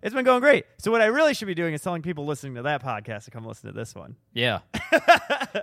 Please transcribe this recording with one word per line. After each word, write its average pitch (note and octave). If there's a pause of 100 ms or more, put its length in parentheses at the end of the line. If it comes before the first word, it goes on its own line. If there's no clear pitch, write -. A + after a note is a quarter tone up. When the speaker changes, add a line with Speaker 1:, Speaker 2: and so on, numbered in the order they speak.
Speaker 1:
it's A3
been B3+
going B3
great. C#4 (140)
So G#3
what A3+
I G#3+
really C#4+
should A3
be F#3+
doing E3
is D3+
telling F3
people D3+
listening C#3
to A#2+
that C#3+
podcast G#2+
to A#2
come A2+
listen A2
to G2+
this A#2
one. E2+ (180)
Speaker 2:
Yeah. A#2 (320)
Speaker 1:
<laughs> D#4+ (640)